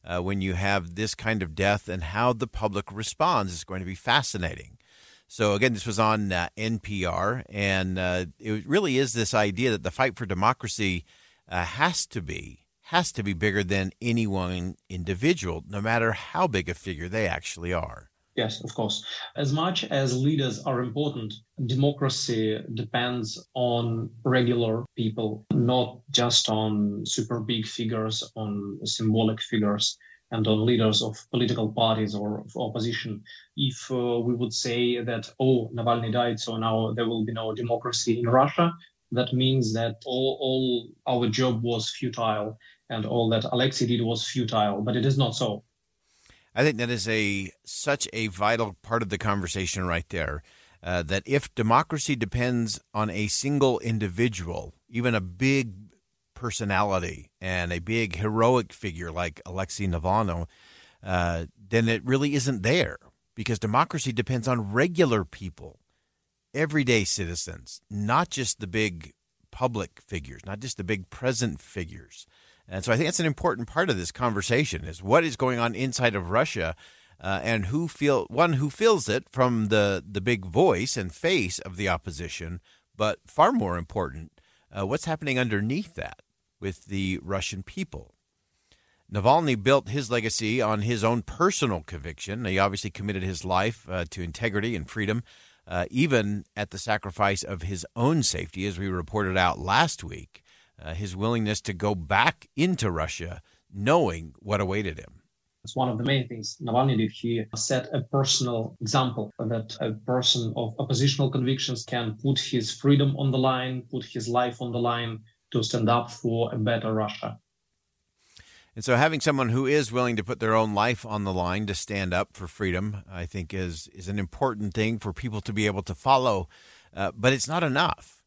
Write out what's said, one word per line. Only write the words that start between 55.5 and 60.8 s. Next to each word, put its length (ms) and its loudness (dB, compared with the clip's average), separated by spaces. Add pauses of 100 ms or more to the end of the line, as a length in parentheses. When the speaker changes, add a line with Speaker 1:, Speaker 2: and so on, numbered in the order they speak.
Speaker 1:
personality 1040 0
and 320 -2
a 80 -2
big 380 -2
heroic 560 2
figure 400 -8
like 320 -4
Alexei 420 -4
Navalny, 580 0 (560)